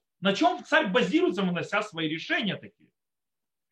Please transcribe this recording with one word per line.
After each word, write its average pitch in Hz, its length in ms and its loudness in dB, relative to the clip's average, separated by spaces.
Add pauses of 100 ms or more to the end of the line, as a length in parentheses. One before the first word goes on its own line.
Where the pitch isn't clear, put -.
(200)
На 190 120 2
чём 349 320 2
царь 311 220 2
базируется, 240 560 2
вынося 180 400 -2
свои 160 260 -6
решения 170 480 -4
такие?" - 340 -20 (800)